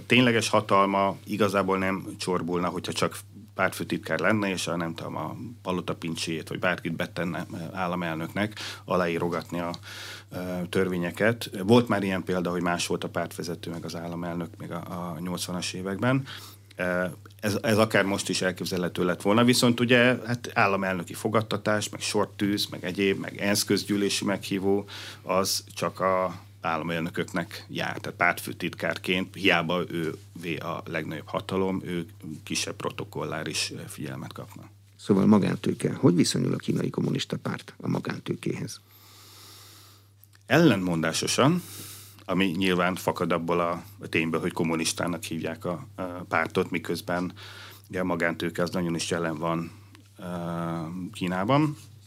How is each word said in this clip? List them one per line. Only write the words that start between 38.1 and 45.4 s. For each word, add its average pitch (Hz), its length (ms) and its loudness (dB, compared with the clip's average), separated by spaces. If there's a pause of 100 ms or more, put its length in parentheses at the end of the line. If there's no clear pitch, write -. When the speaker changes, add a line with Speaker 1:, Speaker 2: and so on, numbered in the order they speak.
Speaker 1:
Ellentmondásosan, 110 1200 6 (600)
ami 95 200 4
nyilván 90 500 4
fakad 85 360 0
abból 85 280 2
a, 85 240 0 (160)
a - 80 -10
tényből, 82 340 0
hogy 85 120 0
kommunistának 82 720 0
hívják 82 420 -6